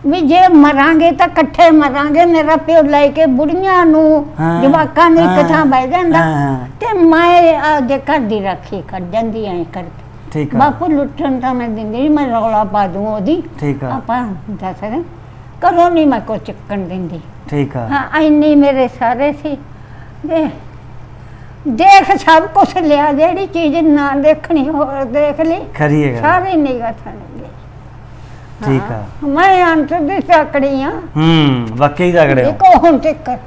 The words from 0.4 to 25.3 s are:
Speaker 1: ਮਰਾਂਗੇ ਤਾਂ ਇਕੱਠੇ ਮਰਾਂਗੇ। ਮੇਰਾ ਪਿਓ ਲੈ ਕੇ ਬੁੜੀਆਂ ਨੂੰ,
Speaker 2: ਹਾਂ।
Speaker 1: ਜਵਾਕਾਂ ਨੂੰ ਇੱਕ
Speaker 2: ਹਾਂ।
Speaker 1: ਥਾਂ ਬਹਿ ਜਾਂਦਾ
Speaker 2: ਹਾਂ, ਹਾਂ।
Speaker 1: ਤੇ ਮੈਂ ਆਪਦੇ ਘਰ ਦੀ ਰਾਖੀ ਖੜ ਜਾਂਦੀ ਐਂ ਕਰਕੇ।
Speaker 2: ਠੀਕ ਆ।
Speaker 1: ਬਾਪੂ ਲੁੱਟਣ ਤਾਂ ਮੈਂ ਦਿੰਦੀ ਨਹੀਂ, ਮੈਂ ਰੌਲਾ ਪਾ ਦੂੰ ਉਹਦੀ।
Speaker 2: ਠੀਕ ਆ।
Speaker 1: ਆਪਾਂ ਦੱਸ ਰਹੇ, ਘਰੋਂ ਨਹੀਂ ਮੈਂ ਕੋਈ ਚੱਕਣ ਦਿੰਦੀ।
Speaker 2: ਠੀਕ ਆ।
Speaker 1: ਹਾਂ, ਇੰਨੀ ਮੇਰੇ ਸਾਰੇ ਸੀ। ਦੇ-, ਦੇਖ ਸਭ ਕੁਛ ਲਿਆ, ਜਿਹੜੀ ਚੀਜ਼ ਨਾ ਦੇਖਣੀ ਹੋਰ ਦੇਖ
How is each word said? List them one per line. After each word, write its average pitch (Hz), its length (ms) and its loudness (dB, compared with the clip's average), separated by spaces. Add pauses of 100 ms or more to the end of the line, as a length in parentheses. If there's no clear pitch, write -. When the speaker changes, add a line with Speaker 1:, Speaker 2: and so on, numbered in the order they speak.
Speaker 1:
ਮਰਾਂਗੇ 302 640 4
ਤਾਂ 349 160 2
ਇਕੱਠੇ 330 440 2
ਮਰਾਂਗੇ। 294 540 2
ਮੇਰਾ 320 300 2
ਪਿਓ 320 260 2
ਲੈ 294 260 2
ਕੇ 302 180 2
ਬੁੜੀਆਂ 339 600 0
ਨੂੰ, 311 400 4 (140)
Speaker 2:
ਹਾਂ। 165 220 0
Speaker 1:
ਜਵਾਕਾਂ 311 480 2
ਨੂੰ 330 140 4
ਇੱਕ 349 80 2
Speaker 2:
ਹਾਂ। 294 120 2
Speaker 1:
ਥਾਂ 320 220 0
ਬਹਿ 262 220 2
ਜਾਂਦਾ 349 300 0
Speaker 2:
ਹਾਂ, 165 160 0
ਹਾਂ। 135 340 -2 (120)
Speaker 1:
ਤੇ 440 200 -4
ਮੈਂ 330 600 4
ਆਪਦੇ 277 380 0
ਘਰ 285 220 -2
ਦੀ 214 240 -4
ਰਾਖੀ 190 380 -8
ਖੜ 185 200 -12
ਜਾਂਦੀ 220 440 -6
ਐਂ 175 280 -6
ਕਰਕੇ। - 580 -16
Speaker 2:
ਠੀਕ 151 240 -6
ਆ। 233 40 0
Speaker 1:
ਬਾਪੂ 294 280 0
ਲੁੱਟਣ 285 520 -2
ਤਾਂ 254 140 -4
ਮੈਂ 240 160 -4
ਦਿੰਦੀ 214 280 -8
ਨਹੀਂ, 285 120 -2
ਮੈਂ 294 180 0
ਰੌਲਾ 220 360 0
ਪਾ 208 240 -2
ਦੂੰ 196 200 -6
ਉਹਦੀ। 220 360 -2 (160)
Speaker 2:
ਠੀਕ 143 240 -4
ਆ। 127 120 -6
Speaker 1:
ਆਪਾਂ 240 320 -6 (220)
ਦੱਸ 185 340 -10
ਰਹੇ, 233 200 -6 (640)
ਘਰੋਂ 349 240 2
ਨਹੀਂ 320 160 2
ਮੈਂ 240 140 0
ਕੋਈ 214 160 -8
ਚੱਕਣ - 400 -12
ਦਿੰਦੀ। 180 420 -10 (300)
Speaker 2:
ਠੀਕ 143 280 -4
ਆ। 120 100 -6
Speaker 1:
ਹਾਂ, 277 320 -4
ਇੰਨੀ 302 360 2
ਮੇਰੇ 277 320 2
ਸਾਰੇ 247 460 -2
ਸੀ। 294 240 -8 (680)
ਦੇ-, 311 240 -2 (1200)
ਦੇਖ 381 500 4
ਸਭ 320 280 4
ਕੁਛ 392 320 0
ਲਿਆ, 294 340 2
ਜਿਹੜੀ 339 340 0
ਚੀਜ਼ 320 320 -2
ਨਾ 294 380 2
ਦੇਖਣੀ 302 540 0
ਹੋਰ 277 360 -4
ਦੇਖ 294 360 -2